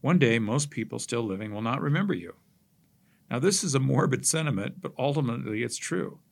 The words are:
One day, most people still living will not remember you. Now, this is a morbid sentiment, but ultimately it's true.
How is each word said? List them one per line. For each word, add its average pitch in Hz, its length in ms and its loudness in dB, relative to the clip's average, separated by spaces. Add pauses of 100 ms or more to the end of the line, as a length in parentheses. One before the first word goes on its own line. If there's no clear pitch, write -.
One 170 180 4
day, 117 200 6
most 127 320 0
people 113 280 -6
still 117 240 -4
living 104 300 -4
will 107 100 -6
not 117 180 -2
remember 175 340 0
you. 85 200 -10 (960)
Now, 123 80 -2
this 196 260 2
is 143 100 -2
a 135 60 4
morbid 135 460 2
sentiment, 147 540 -2
but - 180 -10
ultimately 120 640 -2
it's 120 140 -4
true. - 440 -6 (120)